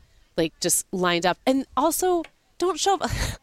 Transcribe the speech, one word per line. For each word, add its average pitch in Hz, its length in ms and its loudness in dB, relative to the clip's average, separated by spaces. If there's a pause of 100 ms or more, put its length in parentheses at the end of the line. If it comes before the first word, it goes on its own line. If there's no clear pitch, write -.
(360)
like, 160 240 -2
just - 320 -2
lined 175 340 0
up. 175 200 2
And 262 200 2 (120)
also, 330 460 0 (340)
don't 349 220 -2
show 392 160 2
up. - 160 -4
<laughs> - 320 -4